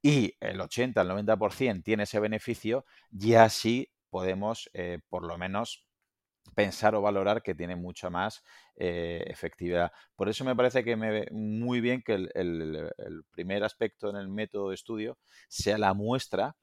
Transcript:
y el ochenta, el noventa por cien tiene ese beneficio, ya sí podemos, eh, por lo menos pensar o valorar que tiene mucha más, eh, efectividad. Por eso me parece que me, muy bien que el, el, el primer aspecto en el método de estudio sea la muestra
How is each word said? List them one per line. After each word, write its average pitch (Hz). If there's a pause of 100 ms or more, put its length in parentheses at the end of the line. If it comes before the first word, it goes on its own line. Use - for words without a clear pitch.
y 139
el 95
ochenta, 117
el 87
noventa 104
por 101
cien 110
tiene 107
ese 104
beneficio, 110 (260)
ya 113
sí - (180)
podemos, 95
eh, 87
por 87
lo 82
menos 95 (680)
pensar 107
o 104
valorar 101
que 92
tiene 87
mucha 90
más, 92 (340)
eh, 85
efectividad. 87 (240)
Por 98
eso 110
me 127
parece 123
que 113
me, 110
muy 113
bien 120
que 110
el, 92
el, 80
el 80
primer 98
aspecto 107
en 101
el 98
método 101
de 92
estudio 113 (300)
sea 104
la 98
muestra 107